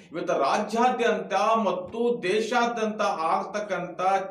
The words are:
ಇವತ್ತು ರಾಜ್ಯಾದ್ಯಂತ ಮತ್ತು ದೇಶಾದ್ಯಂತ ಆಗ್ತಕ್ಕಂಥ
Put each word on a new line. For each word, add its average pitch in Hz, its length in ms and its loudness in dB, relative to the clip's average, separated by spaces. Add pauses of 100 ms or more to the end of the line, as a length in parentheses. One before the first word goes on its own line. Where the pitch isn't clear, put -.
(120)
ಇವತ್ತು 170 220 -2
ರಾಜ್ಯಾದ್ಯಂತ 220 1000 2 (240)
ಮತ್ತು 220 680 0
ದೇಶಾದ್ಯಂತ 220 800 0
ಆಗ್ತಕ್ಕಂಥ 185 1000 -2 (300)